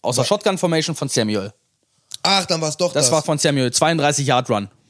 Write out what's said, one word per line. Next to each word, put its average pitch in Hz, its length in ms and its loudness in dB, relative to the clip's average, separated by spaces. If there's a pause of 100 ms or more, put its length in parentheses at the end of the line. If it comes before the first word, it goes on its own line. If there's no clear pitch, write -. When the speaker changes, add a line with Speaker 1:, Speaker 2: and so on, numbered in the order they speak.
Speaker 1:
Aus 123 140 -4
der 127 80 0
Speaker 2:
Wa- - 40 -2
Speaker 1:
Shotgun-Formation 180 680 0
von 143 120 -6
Samuel. 107 460 -2 (680)
Speaker 2:
Ach, 190 260 2
dann 165 120 0
war's 156 160 -2
doch 175 160 0
Speaker 1:
Das 151 140 0
Speaker 2:
das. 165 80 2
Speaker 1:
war 156 100 2
von 151 140 -2
Samuel, 135 340 0
zweiunddreißig 147 560 0
Yard 127 220 0
Run. 101 180 -2 (220)